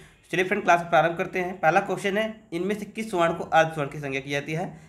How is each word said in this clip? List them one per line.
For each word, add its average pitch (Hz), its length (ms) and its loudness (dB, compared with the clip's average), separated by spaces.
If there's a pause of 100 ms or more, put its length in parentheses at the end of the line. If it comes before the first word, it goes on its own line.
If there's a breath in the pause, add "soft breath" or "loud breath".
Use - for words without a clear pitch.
(320 loud breath)
चलिए 180 140 0
फ्रेंड, 202 180 -2
क्लास 175 180 6
प्रारंभ 170 360 2
करते 185 220 -4
हैं। 180 200 -6
पहला 165 220 4
क्वेश्चन 196 360 -2
है, 220 80 0 (280)
इनमें 180 220 -2
से 196 120 -8
किस 220 260 -8
वर्ण 170 200 2
को 165 120 -6
अर्ध 156 280 4
स्वर 143 140 -4
की 151 120 -10
संज्ञा 135 220 -4
की 139 100 -10
जाती 143 220 -4
है? 160 120 -4 (240 loud breath)